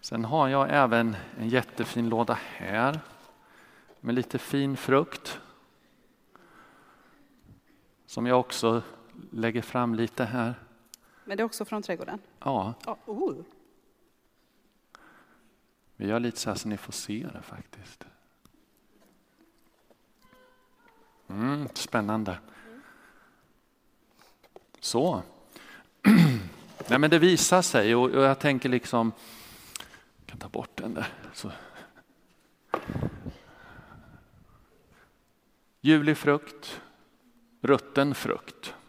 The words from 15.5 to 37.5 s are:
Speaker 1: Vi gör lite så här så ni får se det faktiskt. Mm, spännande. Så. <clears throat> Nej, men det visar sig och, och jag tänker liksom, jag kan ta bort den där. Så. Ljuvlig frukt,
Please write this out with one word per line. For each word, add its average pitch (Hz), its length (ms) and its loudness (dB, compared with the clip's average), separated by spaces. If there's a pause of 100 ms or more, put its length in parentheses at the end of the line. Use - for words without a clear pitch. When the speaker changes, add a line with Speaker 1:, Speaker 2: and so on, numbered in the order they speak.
Speaker 1:
Vi 101 120 -6
gör 110 120 0
lite 120 200 -4
så - 100 -6
här 101 80 -4
så - 100 -10
ni 104 100 -6
får - 160 -16
se - 400 -10
det - 80 -14
faktiskt. - 640 -20 (3250)
Mm, 131 440 -4
spännande. 107 640 -2 (2500)
Så. 120 420 -2 (800)
<clears throat> 147 840 4
Nej, 123 120 4
men 151 100 6
det 165 100 8
visar 180 420 6
sig 117 340 4
och, 127 140 4
och 135 140 4
jag 135 160 4
tänker 135 300 0
liksom, 120 420 0 (1080)
jag - 80 -20
kan - 120 -18
ta - 100 -14
bort - 280 -12
den 113 160 -8
där. - 140 -6 (260)
Så. - 180 -14 (4000)
Ljuvlig 147 360 4
frukt, - 640 -2 (800)